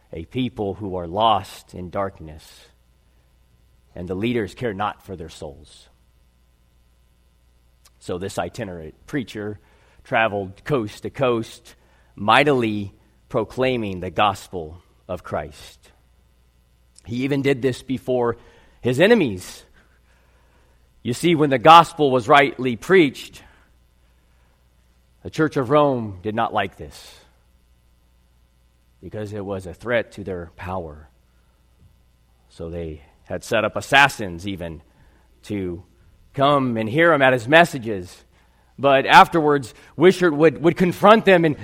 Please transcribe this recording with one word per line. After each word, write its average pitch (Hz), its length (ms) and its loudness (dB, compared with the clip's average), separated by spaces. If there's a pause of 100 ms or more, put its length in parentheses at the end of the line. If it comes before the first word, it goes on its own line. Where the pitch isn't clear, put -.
(120)
a 82 140 -12
people 113 480 -6
who 98 220 -10
are 87 120 -8
lost 101 680 -4
in 90 160 -14
darkness, 82 760 -12 (1300)
and 90 120 -12
the 90 80 -8
leaders 110 400 -4
care 117 180 -8
not 101 300 -6
for 98 120 -14
their 82 140 -16
souls." 73 600 -20 (2000)
So 95 180 -8
this 98 200 -10
itinerant 90 680 -12
preacher 107 520 -10 (440)
traveled 104 600 -4
coast 117 380 -6
to 104 60 -12
coast, - 680 -4 (400)
mightily 110 800 0 (360)
proclaiming 113 720 -4
the 92 100 -8
gospel 87 720 -4 (240)
of 90 160 -10
Christ. - 680 -14 (1120)
He 120 180 -6
even 139 180 -2
did 135 200 0
this 127 200 -2
before 123 560 -4 (440)
his 123 180 -2
enemies. 165 640 0 (1400)
You 120 120 -6
see, 170 220 0
when 147 140 2
the 131 80 0
gospel 151 540 6
was 127 160 0
rightly 139 480 4
preached, - 680 0 (1800)
the - 80 -14
Church 151 280 -2
of 123 120 -4
Rome 127 520 0
did 107 140 -8
not 113 180 -2
like 101 220 -4
this - 420 -20 (1800)
because 104 320 -12
it 104 100 -10
was 95 220 -10
a 82 80 -14
threat 110 400 -4
to 104 100 -14
their 87 320 -10
power. 82 540 -12 (1400)
So 85 200 -14
they 82 320 -10 (220)
had 92 200 -12
set 107 220 -2
up 104 100 -6
assassins 98 720 0
even 82 340 -10 (600)
to 95 400 -8 (500)
come 135 440 0
and 110 120 -4
hear 165 220 4
him 143 100 2
at 131 120 6
his 120 140 -4
messages. 117 760 0 (560)
But 135 260 2
afterwards, 151 680 6 (220)
Wishart 180 380 4
would, 143 300 2
would 165 140 2
confront 190 480 4
them 175 200 6
and, 147 180 0